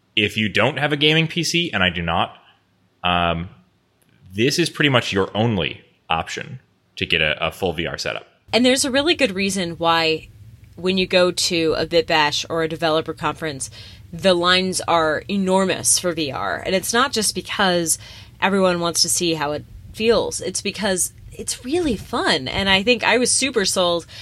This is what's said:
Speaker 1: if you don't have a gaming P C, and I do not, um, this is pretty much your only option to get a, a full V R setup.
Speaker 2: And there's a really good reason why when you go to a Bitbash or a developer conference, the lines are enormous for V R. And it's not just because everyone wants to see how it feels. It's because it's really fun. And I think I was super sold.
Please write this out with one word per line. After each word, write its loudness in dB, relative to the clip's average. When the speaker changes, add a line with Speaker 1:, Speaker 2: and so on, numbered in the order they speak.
Speaker 1:
if 0
you 0
don't 2
have 0
a 0
gaming 4
P -4
C, 0
and 0
I 4
do -2
not, -2
um, 0
this 0
is 2
pretty 0
much 2
your 2
only 0
option -6
to -4
get 2
a, -2
a -2
full -4
V -4
R -6
setup. -8
Speaker 2:
And 2
there's 4
a -2
really 2
good 0
reason -2
why 0
when 0
you 2
go 4
to 0
a -2
Bitbash 2
or -2
a -2
developer -2
conference, -6
the 2
lines 2
are 2
enormous 2
for 0
V -4
R. -4
And 0
it's -2
not 2
just 0
because 0
everyone 4
wants 0
to 2
see 0
how -2
it -8
feels. 2
It's -4
because -2
it's -10
really 0
fun. -2
And -2
I 4
think 2
I 4
was 2
super 0
sold. 0